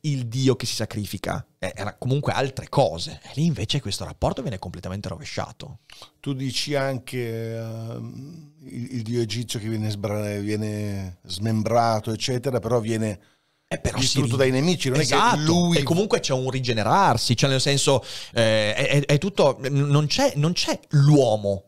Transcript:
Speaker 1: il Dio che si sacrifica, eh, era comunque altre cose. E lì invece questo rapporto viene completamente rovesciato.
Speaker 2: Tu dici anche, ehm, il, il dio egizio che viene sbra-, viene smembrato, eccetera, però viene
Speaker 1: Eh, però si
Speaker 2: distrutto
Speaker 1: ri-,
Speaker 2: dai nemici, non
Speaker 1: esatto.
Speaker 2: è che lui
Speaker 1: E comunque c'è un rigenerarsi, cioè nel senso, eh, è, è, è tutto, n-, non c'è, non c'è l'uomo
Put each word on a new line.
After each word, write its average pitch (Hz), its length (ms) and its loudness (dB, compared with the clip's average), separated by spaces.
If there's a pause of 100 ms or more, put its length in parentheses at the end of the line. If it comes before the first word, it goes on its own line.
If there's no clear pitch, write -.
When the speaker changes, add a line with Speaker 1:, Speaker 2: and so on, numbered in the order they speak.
Speaker 1:
il 139 260 -2
Dio 131 300 2
che - 100 -6
si - 80 -4
sacrifica, 101 720 -6 (140)
eh, 92 140 -6
era 104 200 -8
comunque 131 380 -2
altre 123 360 -2
cose. 87 540 0
E - 120 -20
lì 147 120 0
invece 143 340 0
questo - 240 -6
rapporto 170 380 -4
viene 110 160 -6
completamente 92 500 -8
rovesciato. - 720 -10 (400)
Speaker 2:
Tu 143 160 -6
dici 135 400 -4
anche, 120 840 -4
ehm, 117 960 -12 (120)
il, 127 320 -10
il 117 60 -4
dio 120 180 -2
egizio 113 400 -4
che 107 80 -6
viene 107 200 -2
sbra-, 104 520 -4
viene 104 840 -4
smembrato, 110 880 0
eccetera, 123 480 -2
però 117 220 2
viene 110 400 -2 (480)
Speaker 1:
Eh, 190 100 -4
però - 200 -4
si 127 40 0
Speaker 2:
distrutto 127 300 2
Speaker 1:
ri-, - 40 0
Speaker 2:
dai 131 140 4
nemici, 139 400 2
non 131 80 2
Speaker 1:
esatto. 180 380 4
Speaker 2:
è - 20 0
che 151 60 0
lui 170 340 4
Speaker 1:
E 143 60 2
comunque 196 340 0
c'è - 160 -4
un 127 160 -2
rigenerarsi, 127 840 2
cioè 139 140 2
nel 131 100 2
senso, 139 420 2 (320)
eh, 110 400 4
è, 135 140 0
è, 143 160 4
è 147 140 4
tutto, 180 420 2
n-, 139 280 2
non 147 200 4
c'è, 277 260 2
non 156 200 2
c'è - 240 -2 (120)
l'uomo 120 760 6